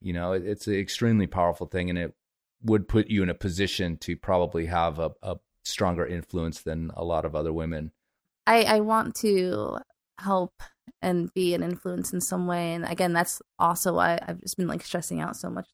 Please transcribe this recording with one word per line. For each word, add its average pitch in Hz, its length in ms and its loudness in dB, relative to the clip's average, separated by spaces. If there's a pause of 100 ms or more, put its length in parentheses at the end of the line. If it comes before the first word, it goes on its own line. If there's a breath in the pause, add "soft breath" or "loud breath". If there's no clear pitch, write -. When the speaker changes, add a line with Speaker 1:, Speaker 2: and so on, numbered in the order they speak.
Speaker 1:
You 90 120 -4
know, 87 200 0
it, 92 120 0
it's 104 220 -4
an 104 80 2
extremely 104 520 2
powerful 87 400 2
thing, 90 220 -2
and 87 80 -2
it 85 160 -4 (500)
would 107 240 4
put 107 220 4
you 104 140 4
in 90 60 2
a 87 60 -2
position 90 640 -2
to - 180 -6
probably 85 520 2
have 85 320 0
a, 78 120 -2 (100)
a 95 140 -6 (280)
stronger 87 420 0
influence 82 560 -4
than 80 340 -4
a 85 80 -6
lot 82 220 0
of 78 100 -4
other 78 180 -2
women. 80 380 -4 (560)
Speaker 2:
I, 226 160 6
I 214 160 4
want 220 380 0
to 180 600 0 (400)
help 190 360 0 (480)
and 180 340 0
be 180 180 2
an 175 80 0
influence 180 520 -4
in 180 80 -2
some 180 260 -2
way. 170 260 -2
And 170 120 -6
again, 175 280 0
that's 170 280 0 (180)
also 175 340 4
why 170 240 4 (100)
I've 175 140 -8
just - 160 -8
been, 180 100 0
like, 160 160 -4
stressing 170 380 -4
out - 140 -6
so - 160 -8
much - 220 -8